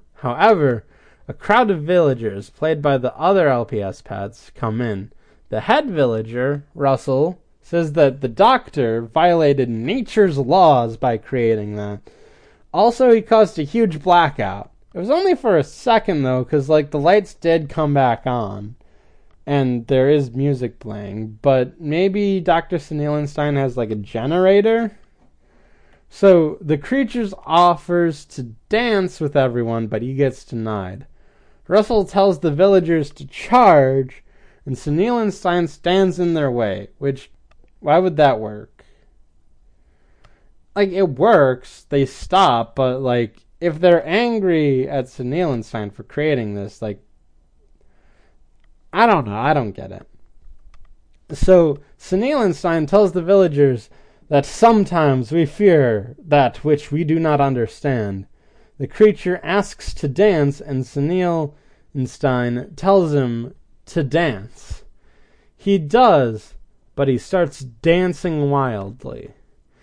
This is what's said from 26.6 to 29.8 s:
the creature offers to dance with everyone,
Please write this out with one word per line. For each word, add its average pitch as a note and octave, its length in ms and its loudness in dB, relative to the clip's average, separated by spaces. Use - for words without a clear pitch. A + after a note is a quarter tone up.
the D3+ 180 -2
creature A#3+ 500 -4
offers E3+ 840 0
to A#2+ 280 -14
dance G#3+ 500 -2
with D3 160 -4
everyone, A#2 520 -2